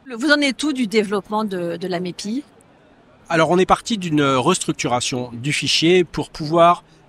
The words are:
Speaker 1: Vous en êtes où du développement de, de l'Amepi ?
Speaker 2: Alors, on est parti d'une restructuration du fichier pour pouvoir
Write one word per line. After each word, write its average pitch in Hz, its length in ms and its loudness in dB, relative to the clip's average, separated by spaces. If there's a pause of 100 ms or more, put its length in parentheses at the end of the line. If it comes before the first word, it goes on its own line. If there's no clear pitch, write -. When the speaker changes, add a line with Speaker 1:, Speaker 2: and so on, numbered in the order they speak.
(140)
Speaker 1:
Vous 240 160 -2
en 294 120 -2
êtes 269 220 -2
où 302 100 -2
du 254 140 -4
développement 214 580 -4
de, 175 320 -6
de 185 100 -8
l'Amepi ? 185 560 -8 (840)
Speaker 2:
Alors, 160 200 4
on 175 100 4
est 185 60 4
parti 208 320 2
d'une 156 260 0
restructuration 131 1080 0
du 120 220 -4
fichier 170 500 2
pour - 280 -6
pouvoir 170 520 4 (260)